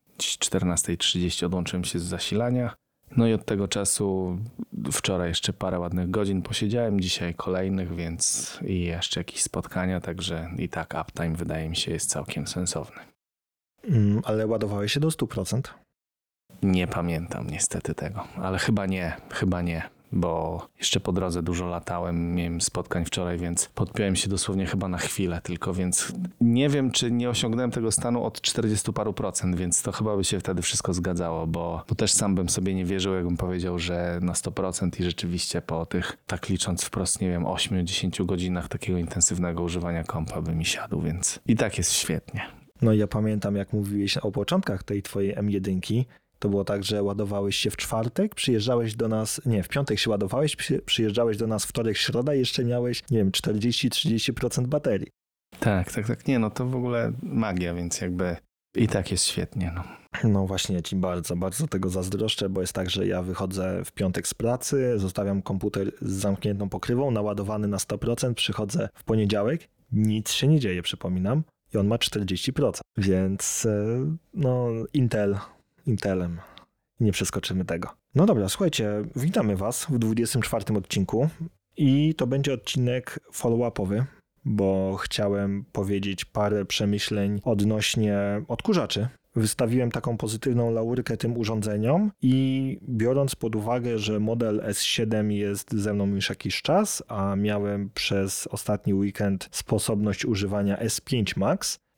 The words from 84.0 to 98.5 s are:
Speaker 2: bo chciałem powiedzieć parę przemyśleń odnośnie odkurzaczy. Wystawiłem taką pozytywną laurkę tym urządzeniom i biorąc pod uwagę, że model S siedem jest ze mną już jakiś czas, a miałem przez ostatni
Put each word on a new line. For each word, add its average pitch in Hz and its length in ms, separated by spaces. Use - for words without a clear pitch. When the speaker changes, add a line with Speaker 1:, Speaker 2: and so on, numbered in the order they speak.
Speaker 2:
bo 95 540
chciałem 101 720
powiedzieć 98 540
parę 104 400
przemyśleń 104 800
odnośnie 104 1040
odkurzaczy. 120 600
Wystawiłem 120 560
taką 117 260
pozytywną 117 540
laurkę 113 460
tym 117 200
urządzeniom 110 720
i 131 580
biorąc 127 460
pod 113 200
uwagę, 117 440
że 107 200
model 110 440
S 104 180
siedem 107 500
jest 101 420
ze 104 200
mną 101 140
już 98 220
jakiś - 320
czas, 196 460
a 98 280
miałem 101 540
przez - 580
ostatni 104 460